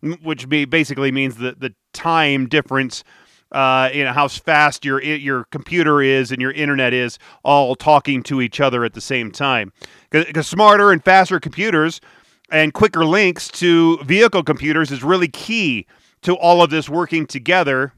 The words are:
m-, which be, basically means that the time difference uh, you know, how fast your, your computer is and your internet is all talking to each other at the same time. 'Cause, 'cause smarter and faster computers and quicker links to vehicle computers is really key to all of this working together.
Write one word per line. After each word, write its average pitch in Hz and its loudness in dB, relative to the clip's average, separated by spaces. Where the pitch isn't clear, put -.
m-, 165 -8
which 151 -8
be, 147 0
basically 139 -2
means 131 -4
that 120 -8
the 131 -8
time 147 0
difference 135 -2
uh, 131 2
you 143 -2
know, 127 -4
how 143 0
fast 147 0
your, 135 -2
your 139 -4
computer 151 0
is 135 2
and 127 -6
your 131 -2
internet 135 -2
is 123 -4
all 139 2
talking 143 0
to 135 -2
each 120 -4
other 123 0
at 113 -4
the 110 -18
same 120 -6
time. 120 -4
'Cause, 160 0
'cause 151 -4
smarter 202 4
and 170 0
faster 185 4
computers 165 -2
and 156 2
quicker 170 0
links 180 0
to 165 2
vehicle 190 2
computers 147 -2
is 131 -10
really 175 0
key 160 -6
to 175 0
all 170 4
of 160 2
this 151 -4
working 160 -4
together. 139 -2